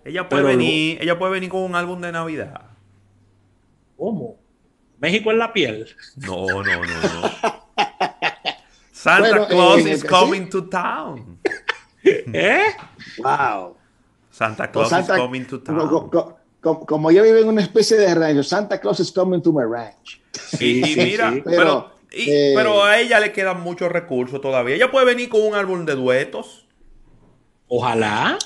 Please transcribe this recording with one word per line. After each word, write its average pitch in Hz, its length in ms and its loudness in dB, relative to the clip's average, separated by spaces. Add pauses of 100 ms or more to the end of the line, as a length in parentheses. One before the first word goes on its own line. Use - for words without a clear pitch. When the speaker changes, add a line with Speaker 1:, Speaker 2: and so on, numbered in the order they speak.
Speaker 1:
Ella 175 240 -8
puede 139 140 2
Speaker 2:
pero 135 140 4
Speaker 1:
venir, 156 440 0
ella 170 160 -2
puede 185 160 -2
venir 185 160 -6
con 185 120 -4
un 180 140 -6
álbum 175 240 -4
de 175 120 -10
Navidad. 165 500 -10 (1400)
Speaker 2:
¿Cómo? 151 400 -8 (600)
¿México 214 320 0
en 226 80 2
la 226 140 -2
piel? 110 340 -4 (300)
Speaker 1:
No, 95 300 -8
no, 95 160 -2
no, 87 220 -2
no. 85 460 -4 (460)
Speaker 2:
<laughs> - 1120 -8
Speaker 1:
Santa 196 380 4
Speaker 3:
Bueno, 208 180 4
Speaker 1:
Claus 180 380 6
Speaker 3:
eh, 160 80 0
Speaker 1:
is 139 80 -2
Speaker 3:
sí. 151 60 -8
Speaker 1:
coming 185 420 2
to 190 200 -4
town. 175 680 -8 (640)
Speaker 2:
¿Eh? 208 580 2 (580)
Speaker 3:
Wow. 117 560 -2 (560)
Speaker 1:
Santa 110 340 -4
Speaker 3:
O - 60 -10
Speaker 1:
Claus 113 180 0
Speaker 3:
Santa, 180 260 0
Speaker 1:
is 127 60 2
coming 127 240 -6
to 131 160 -12
town. 160 280 -2
Speaker 3:
co-, 156 200 -2
co-, - 280 -2 (240)
co-, 156 240 -2
como 156 260 0
ella 190 100 8
vive 220 200 8
en 220 60 2
una 220 140 2
especie 220 360 2
de 190 180 4
rancho, 156 280 2
Santa 196 360 -4
Claus 202 200 -2
is 175 120 -4
coming 180 300 0
to 165 120 2
my 139 100 0
ranch. 113 580 -10 (120)
Speaker 1:
Sí, - 500 -2
Speaker 2:
Sí, 151 140 0
Speaker 1:
mira, 214 360 2
Speaker 2:
sí. 139 120 -4
Speaker 1:
pero, 170 120 2
Speaker 3:
Pero, 151 340 2 (200)
Speaker 1:
y, 180 200 -4
Speaker 3:
eh, 143 240 4
Speaker 1:
pero 208 280 4
a 208 160 6
ella 233 200 2
le 208 120 2
quedan 185 300 -4
muchos 175 300 -4
recursos 135 500 -4
todavía. 131 340 -2
Ella 247 160 2
puede 262 140 4
venir 240 240 0
con 220 120 2
un 214 140 0
álbum 190 300 -4
de 151 100 -2
duetos. 131 680 -4 (1040)
Speaker 2:
Ojalá. 120 800 0